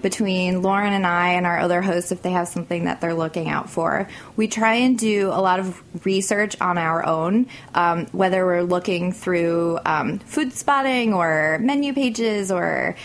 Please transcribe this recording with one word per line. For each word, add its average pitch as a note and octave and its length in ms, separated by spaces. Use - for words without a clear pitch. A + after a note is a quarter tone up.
between F#3 640
Lauren G3 320
and F#3+ 120
I F3 260
and F3+ 120
our E3+ 140
other F3 240
hosts F3 300
if F3+ 100
they F3+ 80
have F3 180
something E3+ 360
that E3+ 180
they're E3+ 100
looking D#3+ 380
out C#3+ 180
for. E3 400
We A3 120
try A3 280
and B3+ 220
do G#3 300
a F#3 140
lot F#3 180
of F#3 220
research G3+ 560
on F3 160
our E3 260
own, F3 440
um, E3+ 380
whether F#3 340
we're F3 160
looking F3+ 500
through, E3+ 720
um, D#3 360
food C#4+ 340
spotting C4 580
or D#3+ 480
menu C#4 320
pages A3 580
or, E3+ 540